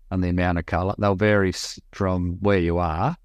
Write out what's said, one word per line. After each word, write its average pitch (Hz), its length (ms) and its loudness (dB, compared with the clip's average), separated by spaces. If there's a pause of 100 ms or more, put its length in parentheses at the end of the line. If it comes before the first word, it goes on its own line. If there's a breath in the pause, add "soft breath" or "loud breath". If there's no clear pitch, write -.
(100)
on 92 100 -2
the 90 80 0
amount 90 300 0
of 85 80 -4
colour. 92 320 -2
They'll 101 160 2
vary 101 360 4
s-, - 300 -8 (120)
from 90 480 -2
where 98 180 4
you 85 200 2
are. 87 460 -2